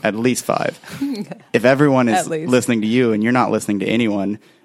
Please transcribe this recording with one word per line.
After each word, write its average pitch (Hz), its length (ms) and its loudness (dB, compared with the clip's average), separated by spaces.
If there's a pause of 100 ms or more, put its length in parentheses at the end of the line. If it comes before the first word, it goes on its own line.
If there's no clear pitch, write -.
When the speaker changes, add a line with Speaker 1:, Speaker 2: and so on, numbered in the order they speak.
Speaker 1:
At 107 100 0
least 117 300 -2
five. - 340 -4 (220)
Speaker 2:
<laughs> 269 420 -8 (100)
Speaker 1:
If 110 120 -2
everyone 131 440 4
is 101 120 2
Speaker 2:
At 85 80 -6
least. 160 220 -6
Speaker 1:
listening 120 320 2
to 110 40 -2
you 120 260 2
and 107 100 0
you're 117 100 0
not 120 180 2
listening 104 300 -2
to 98 60 -4
anyone, 104 520 -2 (260)